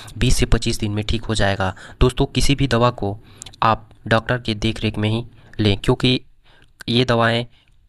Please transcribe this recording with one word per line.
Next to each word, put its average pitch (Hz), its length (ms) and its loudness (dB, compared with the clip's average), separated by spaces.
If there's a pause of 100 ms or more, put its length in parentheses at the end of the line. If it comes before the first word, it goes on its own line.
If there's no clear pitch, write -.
(180)
बीस 117 200 4
से 127 80 2
पच्चीस 117 340 2
दिन 110 120 -4
में 107 140 -4
ठीक 110 200 -2
हो 110 100 -4
जाएगा। 98 380 0 (280)
दोस्तों, 127 240 2
किसी - 300 2
भी 135 120 0
दवा 117 240 2
को 101 260 -6 (460)
आप 110 240 0 (200)
डॉक्टर 113 300 0
के 113 180 -6
देख 110 260 -4
रेख 110 160 -4
में 104 120 -2
ही 113 140 -4 (360)
लें 104 180 2
क्योंकि 127 420 0 (720)
ये 120 160 2
दवाएं, 117 400 0 (440)